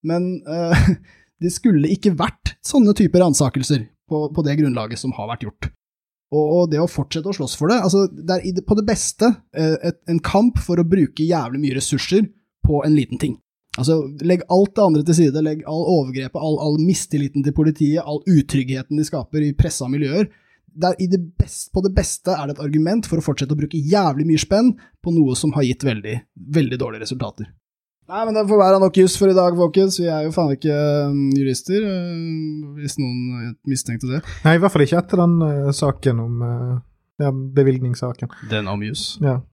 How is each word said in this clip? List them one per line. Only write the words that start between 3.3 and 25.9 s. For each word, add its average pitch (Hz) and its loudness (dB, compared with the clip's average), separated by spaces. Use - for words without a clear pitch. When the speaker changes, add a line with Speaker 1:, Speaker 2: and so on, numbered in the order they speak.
Speaker 1:
på, 151 -2
på 156 -2
det 143 0
grunnlaget 120 -2
som 131 -4
har 104 -8
vært 117 -8
gjort. - -10
Og, 151 2
og 170 2
det 147 0
å 170 0
fortsette 156 -6
å 196 -4
slåss 131 -8
for 156 0
det, 247 4
altså, 190 2
det 175 -4
er - -6
i 180 -4
det, 190 -6
på 214 4
det 214 -2
beste, 226 0
eh, 160 2
et, - -10
en 170 0
kamp - 2
for 175 0
å 170 2
bruke 160 2
jævlig 139 -2
mye 135 -2
ressurser 185 0
på 147 4
en 151 4
liten 123 -2
ting. 131 -4
Altså, 151 2
legg 175 2
alt 196 4
det - 2
andre 156 4
til 160 4
side, 151 4
legg 156 -4
all 156 -4
overgrepet, 131 -2
all, 156 0
all 151 0
mistilliten 147 -2
til 143 -2
politiet, 156 2
all 151 -8
utryggheten 139 0
de 156 0
skaper 151 -4
i 147 -2
pressa 143 -2
miljøer. 147 -2
Det 170 0
er 185 -2
i - -2
det 185 2
best-, - -6
på 190 -2
det 196 0
beste - -2
er 147 -6
det 147 -8
et 151 -10
argument 160 0
for 165 -2
å - -8
fortsette 139 -2
å 151 -4
bruke 151 -4
jævlig 156 2
mye 160 2
spenn 220 2
på 170 -2
noe 135 2
som 156 -2
har 135 2
gitt 127 -4
veldig, 110 -4